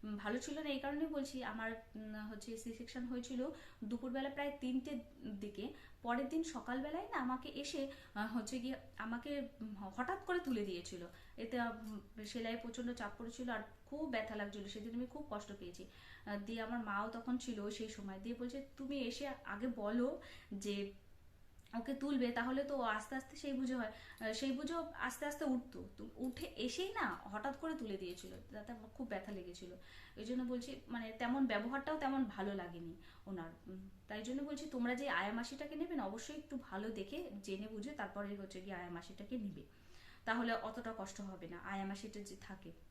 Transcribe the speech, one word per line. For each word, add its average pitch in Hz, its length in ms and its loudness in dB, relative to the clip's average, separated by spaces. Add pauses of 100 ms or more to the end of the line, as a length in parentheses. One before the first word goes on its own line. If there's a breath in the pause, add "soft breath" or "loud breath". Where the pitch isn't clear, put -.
উম, 214 140 -2
ভালো 214 220 4
ছিল 294 200 0
না 302 100 0
এই 269 100 4
কারণে 294 260 4
বলছি, 277 380 0
আমার, 220 280 0 (240)
উম, 214 340 -4
হচ্ছে 220 280 -4
সি 226 160 -4
সেকশন 240 320 -4
হয়েছিল 247 440 2 (340 loud breath)
দুপুরবেলা 254 460 2
প্রায় 285 300 2
তিনটের 254 400 2 (400)
দিকে। 208 340 -2 (280 loud breath)
পরের 254 280 4
দিন 320 140 4
সকালবেলায় 285 600 0
না 349 140 0
আমাকে 254 320 2
এসে, 277 420 0 (240 loud breath)
আহ, 220 220 2
হচ্ছে 240 220 2
গিয়ে 254 160 0 (220)
আমাকে, 240 500 0 (140)
উম, 214 140 -4 (200)
হঠাৎ 381 300 2
করে 359 140 6
তুলে 247 260 4
দিয়েছিল। 175 420 -2 (300 loud breath)
এতে, 226 240 0
উম, 214 380 -2 (260)
সেলাই 226 320 0
প্রচণ্ড 240 360 -2
চাপ 208 240 -2
পড়েছিল 233 320 -4
আর 220 100 2 (260)
খুব 302 240 -2
ব্যথা 220 260 2
লাগছিল, 202 320 -2
সেদিন 226 280 -4
আমি 247 120 2
খুব 196 220 -6
কষ্ট 208 300 -2
পেয়েছি। 180 260 -8 (400 loud breath)
আহ, 208 120 0
দিয়ে 226 240 -2
আমার 233 180 0
মাও 208 300 2
তখন 233 280 2
ছিল 214 320 0
সেই 220 200 -2
সময়, 196 300 -4
দিয়ে 233 160 -2
বলছে, 247 320 -4 (100)
তুমি 277 220 0
এসে 247 280 0
আগে 247 400 -2
বলো 240 540 4 (320 loud breath)
যে 202 400 0 (840)
ওকে 247 160 0
তুলবে, 269 380 4
তাহলে 254 320 4
তো 277 140 2
ও 254 40 4
আস্তে 214 340 2
আস্তে 269 200 -4
সেই 277 180 0
বুঝে 262 220 4
হয়, 220 160 2 (280 loud breath)
আহ, 220 140 2
সেই 269 180 2
বুঝেও 320 440 2
আস্তে - 300 0
আস্তে 294 200 2
উঠতো। 240 520 2
তো 214 180 -8
উঠে 247 400 -2
এসেই 349 380 0
না 254 300 2
হঠাৎ 214 360 -2
করে 320 160 0
তুলে 208 220 0
দিয়েছিল, 180 360 -4 (180)
তাতে 214 200 -8
আমার 220 220 -8
খুব 247 140 -4
ব্যথা 202 240 0
লেগেছিল। 180 440 -6 (420 loud breath)
ওই 214 80 -4
জন্য 254 180 2
বলছি, 247 440 0
মানে, 226 240 -2
তেমন 254 340 6
ব্যবহারটাও 247 520 4
তেমন 269 280 6
ভালো 202 300 2
লাগেনি 170 400 -4 (300 loud breath)
ওনার। 170 260 -2 (160)
উম, 190 220 -6 (180)
তাই 214 160 -2
জন্য 262 200 0
বলছি, 294 280 -2
তোমরা 247 240 6
যে 277 140 4
আয়া 190 220 8
মাসিটাকে 277 440 0
নেবে 339 200 2
না, 233 100 6
অবশ্যই 226 300 -2
একটু 294 260 -4
ভালো 208 280 0
দেখে 214 420 -2 (120)
জেনে 202 240 0
বুঝে 220 240 -2
তারপরে 202 440 -2
হচ্ছে 190 260 -6
গিয়ে 196 140 -4
আয়া 175 140 -4
মাসিটাকে 190 480 -4
নিবে, 202 260 -2 (640 loud breath)
তাহলে 233 280 6
অতটা 226 440 0
কষ্ট 196 240 -4
হবে 185 260 -6
না 175 120 -6
আয়া 196 260 0
মাসিটা 202 380 -4
যে 196 180 -8
থাকে। 190 300 -10 (200)